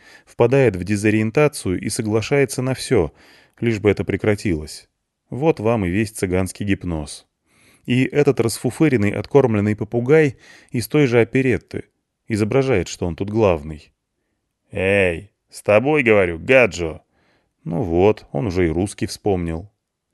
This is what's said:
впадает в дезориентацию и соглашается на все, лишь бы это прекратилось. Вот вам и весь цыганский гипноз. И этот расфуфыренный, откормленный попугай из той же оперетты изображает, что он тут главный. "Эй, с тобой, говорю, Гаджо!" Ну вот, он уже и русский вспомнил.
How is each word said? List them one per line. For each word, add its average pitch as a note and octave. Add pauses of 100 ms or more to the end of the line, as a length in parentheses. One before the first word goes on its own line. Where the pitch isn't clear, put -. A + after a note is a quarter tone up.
(260)
впадает A#2+
в F2+
дезориентацию G#2+
и A2
соглашается A2+
на B2+
все, F2+ (480)
лишь A2+
бы G#2
это F#2+
прекратилось. G2 (420)
Вот D3+
вам G#2+
и F2
весь G2+
цыганский F#2
гипноз. F2 (580)
И B2+
этот C#3+
расфуфыренный, A#2
откормленный G#2+
попугай B2+ (340)
из B2
той D3+
же A#2+
оперетты A#2 (420)
изображает, A2
что -
он E2+
тут G2
главный. E2 (800)
"Эй, F#2+ (180)
с -
тобой, C3
говорю, G2
Гаджо!" F2 (640)
Ну D#3+
вот, F#2
он B2
уже F2
и D#2+
русский F#2+
вспомнил. F2+ (420)